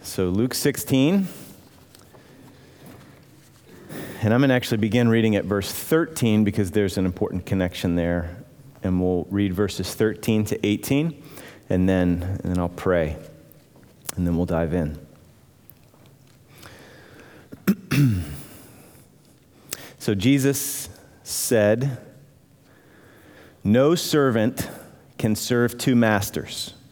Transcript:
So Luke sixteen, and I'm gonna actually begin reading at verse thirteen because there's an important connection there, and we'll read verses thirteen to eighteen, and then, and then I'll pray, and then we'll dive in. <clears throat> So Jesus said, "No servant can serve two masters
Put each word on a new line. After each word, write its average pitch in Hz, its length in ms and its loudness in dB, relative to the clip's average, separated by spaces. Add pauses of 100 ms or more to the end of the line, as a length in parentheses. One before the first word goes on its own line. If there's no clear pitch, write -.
So 92 260 -2
Luke 110 240 0
sixteen, 147 760 0 (3000)
and 107 140 2
I'm 127 80 4
gonna 135 120 4
actually 120 220 0
begin 113 320 2
reading 113 260 4
at 95 120 0
verse 101 260 -2
thirteen 117 720 0
because 101 280 0
there's 101 260 0
an 92 80 0
important 90 400 -4
connection 90 500 -2
there, 87 400 -2 (460)
and 92 180 0
we'll 90 300 0
read 101 240 0
verses 95 400 -4
thirteen 110 500 0
to - 220 -4
eighteen, 139 560 -2 (480)
and 92 180 2
then, 90 560 0
and 90 100 -2
then 90 40 0
I'll 87 100 -2
pray, 82 480 0 (1000)
and 90 120 -2
then 85 100 0
we'll 87 100 0
dive 82 280 -2
in. 78 240 -4 (3000)
<clears throat> 117 340 4 (1700)
So 107 160 0
Jesus 135 760 0 (320)
said, 117 720 2 (1700)
"No 127 300 6
servant 131 760 2 (480)
can 107 180 0
serve 120 440 0
two 127 180 2
masters 104 800 0 (180)